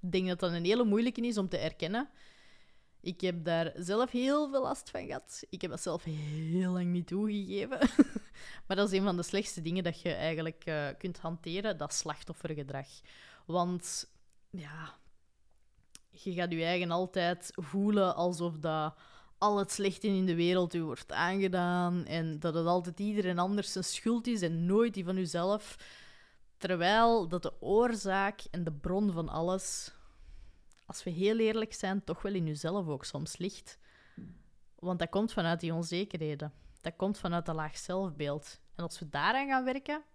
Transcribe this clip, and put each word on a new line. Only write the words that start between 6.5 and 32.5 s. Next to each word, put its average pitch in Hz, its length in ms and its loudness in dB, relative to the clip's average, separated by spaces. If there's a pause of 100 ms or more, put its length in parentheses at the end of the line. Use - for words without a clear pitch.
lang 180 140 0
niet 175 220 0
toegegeven. 202 800 -2
<laughs> - 20 8 (800)
Maar 190 100 0
dat 196 140 4
is 190 60 4
een 190 80 4
van 190 100 2
de 175 80 0
slechtste 196 380 -2
dingen 170 220 0
dat 170 180 -2
je 170 120 0
eigenlijk, 160 520 -2
eh, 151 220 -2 (100)
kunt 180 220 -8
hanteren, 170 580 -4
dat 147 160 -4
slachtoffergedrag. 147 920 -6 (580)
Want, 175 680 0 (380)
ja, 156 460 -12 (1120)
je - 240 -8
gaat 175 180 -2
je 165 120 0
eigen 175 280 2
altijd 180 640 0
voelen 196 600 2
alsof 170 420 0
dat 156 360 -2 (440)
al 208 200 4
het 196 140 0
slechte 202 360 0
in 190 180 4
de 175 100 2
wereld 175 380 4
u 170 100 -2
wordt 147 280 -8
aangedaan 180 960 2
en 160 340 -2
dat 165 140 0
het 165 120 2
altijd 175 340 0
iedereen 202 400 0
anders 196 320 0
zijn - 120 -4
schuld 233 440 0
is 226 140 0
en 170 240 0
nooit 208 280 4
die 196 100 -4
van 185 140 -2
uzelf. 185 600 0 (840)
Terwijl 196 680 6
dat 170 140 -2
de - 200 -6
oorzaak 202 800 2 (100)
en 175 120 -2
de 165 80 0
bron 185 400 0
van 165 180 -2
alles, - 640 -2 (920)
als - 180 -12
we 180 60 -4
heel 196 300 4
eerlijk 220 340 2
zijn, 196 300 -2
toch - 180 -6
wel 208 120 -2
in 175 140 0
uzelf 165 400 -2